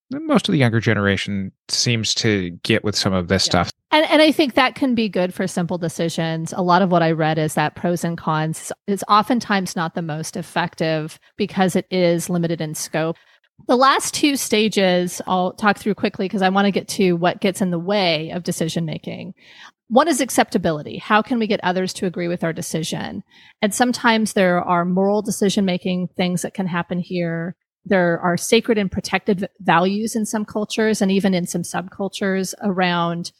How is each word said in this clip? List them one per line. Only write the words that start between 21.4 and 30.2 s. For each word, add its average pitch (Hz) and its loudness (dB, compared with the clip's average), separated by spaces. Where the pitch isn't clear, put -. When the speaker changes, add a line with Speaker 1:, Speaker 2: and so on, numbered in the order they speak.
Speaker 2:
get 202 0
others 185 -2
to - -4
agree 175 -4
with 175 -4
our 165 0
decision? 165 -6
And 208 2
sometimes 233 0
there 180 2
are 175 0
moral 196 0
decision-making 185 -2
things 180 -2
that - -8
can 190 -4
happen 175 -4
here. 170 -4
There 175 2
are 175 0
sacred 226 2
and 202 0
protected 190 -2
v-, 196 -6
values 190 2
in 214 -2